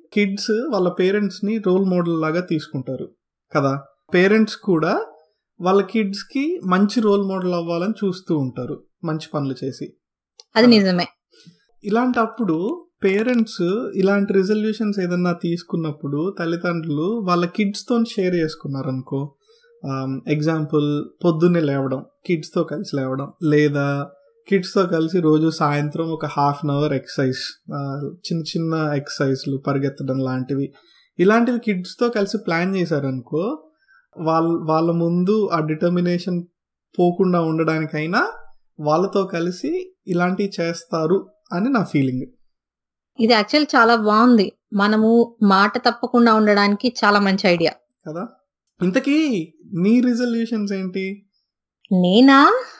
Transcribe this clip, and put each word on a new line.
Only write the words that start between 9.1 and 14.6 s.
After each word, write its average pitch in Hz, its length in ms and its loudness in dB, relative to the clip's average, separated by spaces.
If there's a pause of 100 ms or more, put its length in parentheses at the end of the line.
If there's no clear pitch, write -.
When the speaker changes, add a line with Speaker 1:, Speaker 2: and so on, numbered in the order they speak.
Speaker 1:
పనులు 135 200 -4 (100)
చేసి. 131 280 -10 (640)
Speaker 2:
అది 226 100 6
నిజమే. 190 420 4 (760)
Speaker 1:
ఇలాంటప్పుడు 226 1040 -2 (180)
పేరెంట్స్ 220 880 0
ఇలాంటి 202 380 2
రెజల్యూషన్స్ 208 680 0